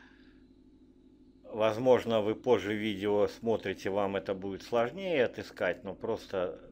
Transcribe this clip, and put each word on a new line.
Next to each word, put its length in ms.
Возможно, 760
вы 120
позже 400
видео 540
смотрите, 640
вам 260
это 180
будет 280
сложнее 640
отыскать, 580
но 100
просто 760